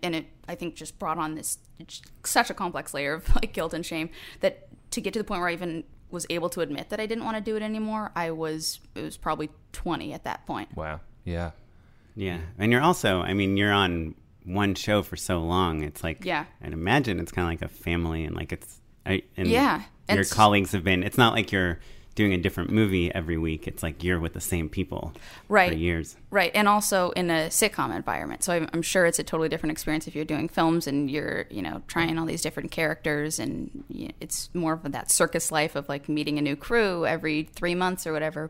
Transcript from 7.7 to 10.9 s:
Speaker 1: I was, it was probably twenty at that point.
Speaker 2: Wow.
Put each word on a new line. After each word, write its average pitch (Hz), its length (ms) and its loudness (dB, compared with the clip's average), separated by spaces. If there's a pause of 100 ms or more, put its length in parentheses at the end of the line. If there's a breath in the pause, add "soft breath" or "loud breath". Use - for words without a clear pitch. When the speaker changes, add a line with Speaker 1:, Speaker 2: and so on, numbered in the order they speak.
Speaker 1:
I 165 160 -2
was, 160 480 -4 (160)
it - 80 -10
was - 140 -10
probably 156 320 -2 (220)
twenty 143 420 -4
at - 100 -10
that - 240 -6
point. 120 280 -8
Speaker 2:
Wow. 78 260 -6 (220)